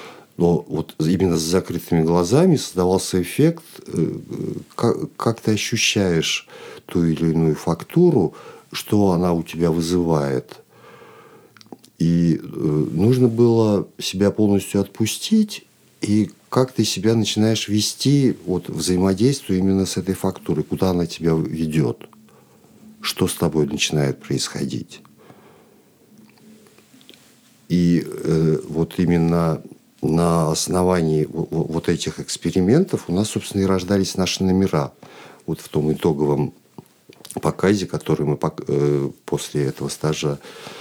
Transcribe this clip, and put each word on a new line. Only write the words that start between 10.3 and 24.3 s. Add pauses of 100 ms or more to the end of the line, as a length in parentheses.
И,
э,
нужно
было (120)
себя
полностью
отпустить, (360)
и (180)
как
ты
себя
начинаешь
вести, (100)
вот,
взаимодействуя
именно
с
этой
фактурой,
куда
она
тебя
ведёт, (920)
что
с
тобой
начинает
происходить. (2750)